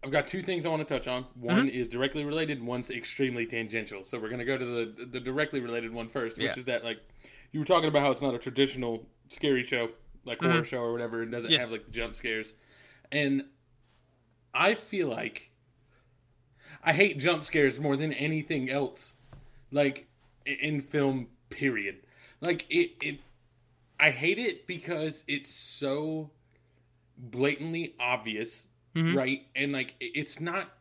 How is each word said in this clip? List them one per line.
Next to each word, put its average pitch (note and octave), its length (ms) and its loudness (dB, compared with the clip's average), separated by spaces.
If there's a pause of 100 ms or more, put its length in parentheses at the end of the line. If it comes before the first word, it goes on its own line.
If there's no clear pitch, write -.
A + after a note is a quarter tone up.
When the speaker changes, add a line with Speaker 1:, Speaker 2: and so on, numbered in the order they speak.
Speaker 1:
I've C#3 80 -8
got C#3+ 160 4
two F#3 160 -4
things F3 240 0
I - 40 0
wanna D#3 140 0
touch C#3 220 -2
on. B2+ 180 -2 (100)
One F3 340 4
Speaker 2:
Mm-hmm. B2+ 100 -2
Speaker 1:
is A#2+ 100 0
directly C#3 360 0
related, D3+ 400 -2
one's B2 260 -4
extremely A#2+ 560 -2
tangential. A2 560 -4
So A#2+ 160 -8
we're A2 100 -4
gonna A#2+ 160 -4
go C3 140 0
to B2+ 60 -2
the, A#2+ 420 -4
the B2 140 -8
directly C#3 400 0
related A#2 340 -4
one A2+ 140 -6
first, A2+ 280 -4
which A2+ 100 0
Speaker 2:
Yeah. A2+ 120 -2
Speaker 1:
is B2 60 -8
that, A#2+ 200 0
like, A#2 140 -4 (540)
you D3+ 80 -2
were D3+ 60 0
talking E3 220 6
about D3 140 4
how C#3+ 80 4
it's B2+ 120 2
not C3+ 120 2
a A#2+ 40 -4
traditional B2+ 680 0 (220)
scary C3+ 340 2
show, A#2+ 280 0 (340)
like, A#2+ 160 -6
horror E3+ 140 4
Speaker 2:
Mm-hmm. D#3+ 100 2
Speaker 1:
show B2+ 160 -4
or A#2 120 0
whatever, A#2 300 -2
and A2+ 80 -4
doesn't A#2 220 -2
Speaker 2:
Yes. C#3+ 140 6
Speaker 1:
have, A2+ 60 -6
like, A2 200 -8
jump A#2 240 -6
scares. A2 360 -4 (600)
And C#3 320 2 (1080)
I F#3 220 6
feel G3 340 -2
like A2 420 -6 (1300)
I E3 80 6
hate E3 260 6
jump D#3 260 2
scares C#3 360 4
more C#3+ 160 2
than D3+ 160 0
anything D3 580 -2
else, C3+ 440 -2 (560)
like, C#3 380 2 (380)
i-, C#3+ 40 -4
in D3 320 0
film, C3+ 460 2 (200)
period. G#2 480 -2 (440)
Like, E3+ 280 0
it, E3+ 320 4
it, C#3+ 200 -6 (800)
I D3+ 120 8
hate D#3 280 2
it A#3 280 -2
because D#3+ 600 -4
it's C#3+ 240 -4
so D3+ 800 -4 (840)
blatantly C#3+ 840 -2
obvious, A#2 680 -2 (280)
Speaker 2:
Mm-hmm. E3 220 4
Speaker 1:
right? C3+ 380 0
And, C#3 180 0
like, C3 180 -2 (100)
i-, A#2+ 140 -6
it's D3 260 -4
not E3+ 300 -4 (100)